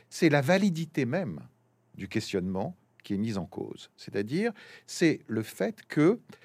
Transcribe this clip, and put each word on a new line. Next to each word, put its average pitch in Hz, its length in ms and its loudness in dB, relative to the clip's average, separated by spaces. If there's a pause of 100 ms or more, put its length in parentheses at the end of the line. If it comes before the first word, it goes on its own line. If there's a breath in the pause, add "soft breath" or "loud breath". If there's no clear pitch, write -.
C'est - 180 2
la 143 140 6
validité 165 640 2
même 120 340 -4 (540)
du 95 140 -10
questionnement 98 680 -2 (280)
qui 101 100 -4
est 98 40 -2
mise 110 180 -2
en 85 100 -4
cause. - 500 -10
C'est-à-dire, 147 560 -4 (340 loud breath)
c'est - 400 2
le 113 160 -2
fait - 460 -6
que 175 320 4 (240 loud breath)